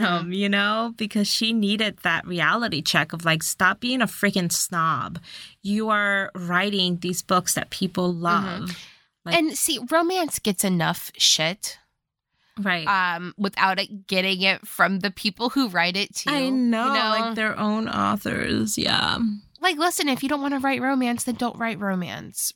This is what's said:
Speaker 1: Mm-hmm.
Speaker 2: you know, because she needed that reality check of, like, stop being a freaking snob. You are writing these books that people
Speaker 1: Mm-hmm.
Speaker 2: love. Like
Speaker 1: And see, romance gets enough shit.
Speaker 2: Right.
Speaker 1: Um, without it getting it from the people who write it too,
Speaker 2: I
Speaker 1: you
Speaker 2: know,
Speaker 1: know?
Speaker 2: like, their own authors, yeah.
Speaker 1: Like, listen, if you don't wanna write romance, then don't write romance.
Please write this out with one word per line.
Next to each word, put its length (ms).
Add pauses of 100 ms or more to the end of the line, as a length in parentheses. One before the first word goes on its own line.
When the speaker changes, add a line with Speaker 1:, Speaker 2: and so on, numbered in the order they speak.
(220)
Speaker 1:
Mm-hmm. 80
Speaker 2:
you 160
know, 480
because 320
she 240
needed 520
that 220
reality 560
check 300
of, 140
like, 180
stop 380
being 200
a 60
freaking 440
snob. 680 (420)
You 280
are 460
writing 640
these 220
books 340
that 140
people 440
Speaker 1:
Mm-hmm. 100
Speaker 2:
love. 540 (500)
Like 120
Speaker 1:
And 180
see, 220 (100)
romance 480
gets 260
enough 540
shit. 640 (800)
Speaker 2:
Right. 280
Speaker 1:
Um, 520
without 400
it 260
getting 380
it 240
from 320
the 100
people 400
who 180
write 300
it 180
too, 140
Speaker 2:
I 140
Speaker 1:
you 80
Speaker 2:
know, 420
Speaker 1:
know? 0
Speaker 2:
like, 420
their 240
own 300
authors, 880
yeah. 400 (480)
Speaker 1:
Like, 140
listen, 300
if 120
you 80
don't 140
wanna 160
write 220
romance, 420
then 120
don't 220
write 220
romance. 760